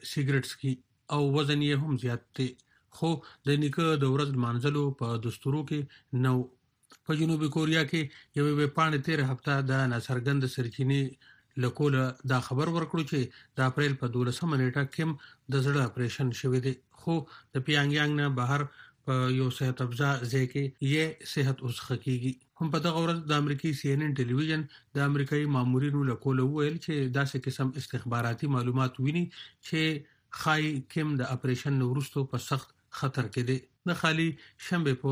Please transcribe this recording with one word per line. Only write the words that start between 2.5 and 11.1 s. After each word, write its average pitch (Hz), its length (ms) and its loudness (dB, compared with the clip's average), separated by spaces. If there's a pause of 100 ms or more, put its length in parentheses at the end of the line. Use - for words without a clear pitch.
خو 165 160 0 (380)
د 143 160 4
نیکه 147 220 0 (180)
د 131 100 4
ورځ 143 220 0
لمانځلو 123 480 0 (180)
په 117 240 -2
دستورو 139 420 -2
کې 151 120 -2 (420)
نه 131 140 4
و. 127 100 0 (580)
په 156 160 0
جنوبي 156 280 2 (100)
کوریا 160 320 2
کې 165 120 0 (360)
یوې 147 160 2
ویبپاڼې 147 520 2
تېره 160 240 2
هفته 131 220 -2 (160)
د 131 40 2 (200)
ناڅرګند 127 500 0 (120)
سرچینې 135 480 0 (600)